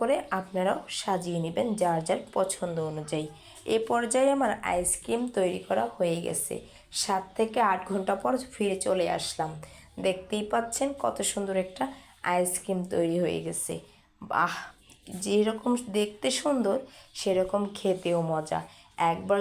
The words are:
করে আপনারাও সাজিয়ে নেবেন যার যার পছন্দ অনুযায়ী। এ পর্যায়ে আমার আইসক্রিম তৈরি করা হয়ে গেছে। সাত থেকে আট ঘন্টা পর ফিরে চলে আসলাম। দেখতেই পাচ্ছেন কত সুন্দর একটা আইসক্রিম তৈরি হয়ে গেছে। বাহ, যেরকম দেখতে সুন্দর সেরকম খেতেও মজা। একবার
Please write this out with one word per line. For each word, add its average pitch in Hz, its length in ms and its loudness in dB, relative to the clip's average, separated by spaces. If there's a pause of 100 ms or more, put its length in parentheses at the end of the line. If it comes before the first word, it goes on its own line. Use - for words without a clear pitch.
করে 240 140 2 (240)
আপনারাও 185 400 0 (220)
সাজিয়ে 175 440 -2
নেবেন 196 220 6 (140)
যার 170 240 4
যার 202 160 2 (120)
পছন্দ 185 440 0 (140)
অনুযায়ী। 156 360 -2 (480)
এ - 20 6 (120)
পর্যায়ে 240 480 4
আমার 247 160 4 (200)
আইসক্রিম 180 500 0 (140)
তৈরি 185 320 2
করা 208 160 2 (120)
হয়ে 170 300 0
গেছে। - 280 -4 (480)
সাত 190 220 0 (100)
থেকে 220 240 0 (120)
আট 185 100 0 (100)
ঘন্টা 196 320 0
পর 247 100 0 (200)
ফিরে 196 240 -2 (100)
চলে 185 200 2 (120)
আসলাম। 156 320 -4 (540)
দেখতেই 190 480 -2
পাচ্ছেন 233 360 0 (140)
কত 233 140 0 (160)
সুন্দর 196 320 -2
একটা 185 200 -6 (480)
আইসক্রিম 180 480 0 (120)
তৈরি 170 320 2
হয়ে 165 220 0
গেছে। 165 280 -6 (480)
বাহ, 175 300 0 (720)
যেরকম 214 480 2 (240)
দেখতে 208 320 -2 (120)
সুন্দর 247 360 2 (440)
সেরকম 190 420 2 (160)
খেতেও 180 420 0 (120)
মজা। 156 280 -2 (520)
একবার 196 280 0